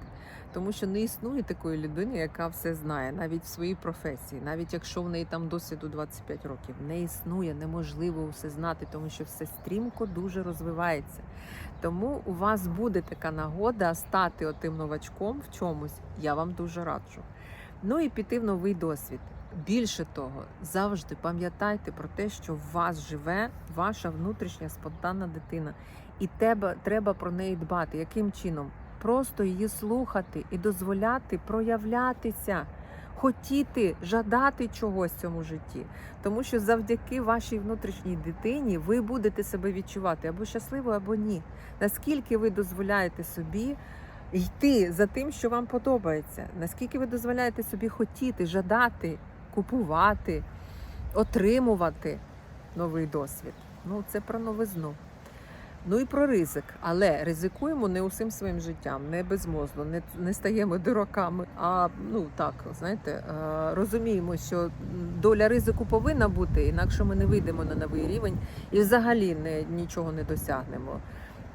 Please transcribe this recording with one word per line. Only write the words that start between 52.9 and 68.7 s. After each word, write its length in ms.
досвід. 460
Ну, 240
це 120
про 180
новизну. 560
Ну 120
і 60
про 220
ризик. 380
Але 440
ризикуємо 640
не 140
усім 280
своїм 300
життям, 500
не 120
безмозгло, 640
не, 180
не 160
стаємо 440
дураками, 680
а, 320
ну, 140
так, 180
знаєте, 320
е, 640
розуміємо, 640
що 340
доля 300
ризику 380
повинна 420
бути, 380
інакше 380
ми 120
не 100
вийдемо 380
на 100
новий 340
рівень 300